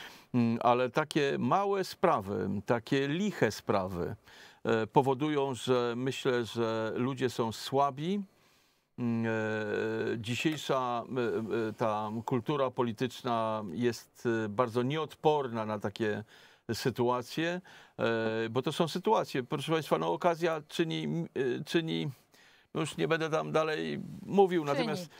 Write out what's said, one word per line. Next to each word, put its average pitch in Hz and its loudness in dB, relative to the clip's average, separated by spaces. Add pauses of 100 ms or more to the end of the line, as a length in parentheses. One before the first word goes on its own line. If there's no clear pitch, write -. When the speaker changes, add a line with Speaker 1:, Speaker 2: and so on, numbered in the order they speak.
(340)
Speaker 1:
Mm, 117 2
ale 123 4
takie 147 0
małe 190 0
sprawy, 101 0 (160)
takie 135 0
liche 165 0
sprawy, 92 -2 (480)
e, 113 2
powodują, 139 2
że 120 2
myślę, 127 0
że 110 -2
ludzie 127 0
są 113 -2
słabi. 143 -2 (760)
Mm, 117 0
e, 110 -2
dzisiejsza, 123 -2 (140)
e, 110 0
e, 104 -6
ta 107 -2 (160)
kultura 135 0
polityczna 117 -2
jest, 120 -2 (180)
e, 107 -4
bardzo 120 2
nieodporna 139 0
na 107 -2
takie 104 -2 (500)
sytuacje, 123 0 (380)
e, 113 0
bo 120 0
to 156 -2
są 165 2
sytuacje, 180 0
proszę 147 -4
państwa, 160 2
no, 160 0
okazja 165 0
czyni, 160 -2 (520)
e, - -8
czyni, 165 0 (640)
no, 156 -2
już 156 -4
nie 165 2
będę 160 2
tam 156 0
dalej 156 0 (240)
mówił, 180 4
Speaker 2:
Czyni. 143 2
Speaker 1:
natomiast 202 -2 (100)